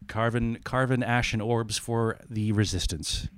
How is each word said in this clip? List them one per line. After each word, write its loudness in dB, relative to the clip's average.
Carving, 0
carving 2
ash 2
and 0
orbs 0
for 0
the 0
resistance, 0